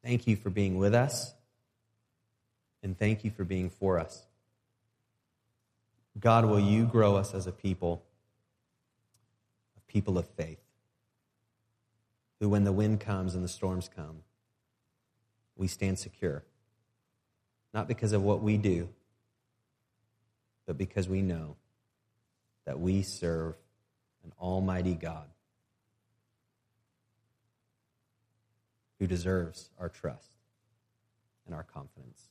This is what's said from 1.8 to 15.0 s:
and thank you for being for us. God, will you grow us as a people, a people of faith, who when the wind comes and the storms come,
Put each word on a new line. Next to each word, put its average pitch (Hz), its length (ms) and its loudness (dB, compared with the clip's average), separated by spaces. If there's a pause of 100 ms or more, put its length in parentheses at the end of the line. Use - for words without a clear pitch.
and 92 160 -6
thank 107 260 0
you 107 60 0
for 101 140 -6
being 90 260 -2
for 95 280 0
us. - 280 -8 (1900)
God, 113 240 8
will 104 160 6
you 107 240 6
grow 110 320 6
us 98 160 -2
as 92 140 -6
a 90 60 -6
people, 87 520 -4 (1700)
a - 160 -20
people 98 260 0
of 82 120 -4
faith, 80 280 -10 (1800)
who 104 80 0
when 101 140 4
the 101 100 2
wind 104 280 2
comes 92 340 -4
and 92 80 -4
the 87 60 -6
storms 92 460 -6
come, 80 240 -14 (1400)